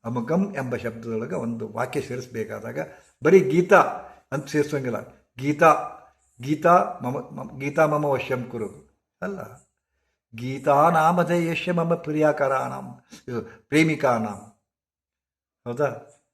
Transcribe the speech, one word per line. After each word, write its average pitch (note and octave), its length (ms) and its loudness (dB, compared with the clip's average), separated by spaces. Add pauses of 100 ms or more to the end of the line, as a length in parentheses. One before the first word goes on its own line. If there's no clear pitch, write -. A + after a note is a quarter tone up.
ಅಮುಕಂ C3+ 520 -2
ಎಂಬ B2 200 -4
ಶಬ್ದದೊಳಗೆ A2+ 580 -8
ಒಂದು A#2 340 -6
ವಾಕ್ಯ B2 320 -6
ಸೇರಿಸಬೇಕಾದಾಗ A#2 800 -10 (460)
ಬರೀ F3+ 160 8
"ಗೀತಾ" E3+ 400 4 (520)
ಅಂತ C#3+ 140 -6
ಸೇರಿಸೋಂಗಿಲ್ಲ. C3 800 -4 (120)
"ಗೀತಾ, D3 640 2 (420)
ಗೀತಾ D#3+ 600 2
ಮಮ, B2+ 160 -6
ಮಮ, - 400 -14
ಗೀತಾ C#3+ 280 2
ಮಮ D3+ 180 0
ವಶ್ಯಂ C3 400 -2
ಕುರು" - 540 -12 (240)
ಅಲ್ಲ, - 440 -12 (720)
"ಗೀತಾ C#3 540 2
ನಾಮಧೇಯಸ್ಯ E3+ 800 0
ಮಮ E3+ 220 0
ಪ್ರಿಯಕರಾಣಾಂ, C3+ 1080 2 (280)
ಇದು - 400 -10
ಪ್ರೇಮಿಕಾನಾಂ", B2 840 0 (1120)
ಹೌದಾ? B2 560 -6 (140)